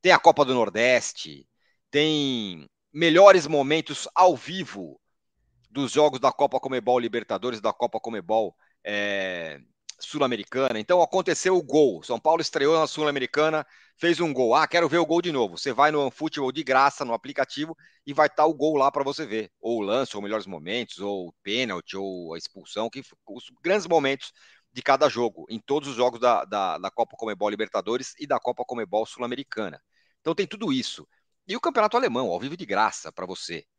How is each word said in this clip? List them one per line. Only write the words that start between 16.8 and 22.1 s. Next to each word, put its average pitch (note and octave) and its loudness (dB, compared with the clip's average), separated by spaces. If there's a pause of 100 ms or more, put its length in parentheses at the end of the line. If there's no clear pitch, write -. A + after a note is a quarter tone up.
no A#2 -4
aplicativo, C#3+ -6 (300)
e C#3 -12
vai D3 4
tá - 2
o E3 4
gol D3+ 0
lá C3+ 4
pra C#3 -2
você C#3+ -6
ver. G#2+ -6 (100)
Ou A#2 -2
o G#2+ -4
lance, A2+ -2
ou G2+ -8
melhores G2+ -4
momentos, F#2+ -10
ou G2 -8
o - -20
pênalti, G2+ -6
ou F2+ -10